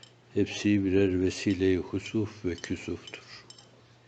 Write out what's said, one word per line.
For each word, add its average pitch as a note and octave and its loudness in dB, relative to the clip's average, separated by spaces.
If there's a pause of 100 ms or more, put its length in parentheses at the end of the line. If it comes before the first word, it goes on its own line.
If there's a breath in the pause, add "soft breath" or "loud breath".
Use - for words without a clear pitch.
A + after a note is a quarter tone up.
(340 loud breath)
hepsi G#2 2
birer F#2 4
vesile-i F#2 2
husuf G#2 -4
ve F2 -2
küsuftur. - -10 (640 loud breath)